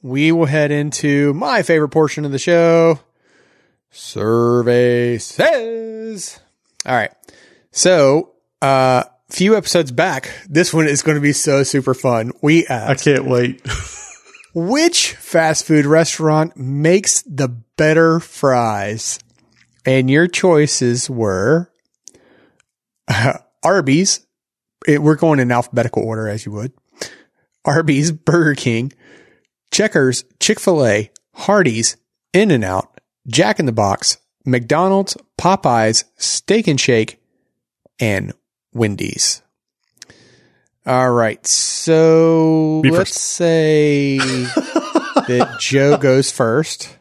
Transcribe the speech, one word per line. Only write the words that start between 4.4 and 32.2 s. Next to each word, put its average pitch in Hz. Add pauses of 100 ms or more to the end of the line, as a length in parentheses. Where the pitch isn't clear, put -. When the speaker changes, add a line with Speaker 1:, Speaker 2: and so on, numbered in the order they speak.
Speaker 1:
Says. 226 (460)
All 127
right. 110 (600)
So, 160 (280)
uh, 131 (260)
few 202
episodes 170
back, 147 (200)
this 170
one 160
is 143
gonna 151
be 143
so 139
super 135
fun. 120 (100)
We 160
Speaker 2:
I 139
Speaker 1:
asked, 123
Speaker 2:
can't 139
wait. 123 (460)
<laughs> -
Speaker 1:
"Which 269
fast 160
food 151
restaurant 156
makes 147
the 139 (280)
better 160
fries?" 113 (680)
And 131
your 156
choices 147
were, 117 (680)
<laughs> -
uh, 117 (300)
Arby's. 165 (600)
It, 147
we're 151
going 151
in 123
alphabetical 120
order, 110
as 107
you 104
would. 110 (960)
Arby's, 147
Burger 156
King, 120 (800)
Checkers, 143 (160)
Chick-fil-A, 131 (240)
Hardee's, 143 (360)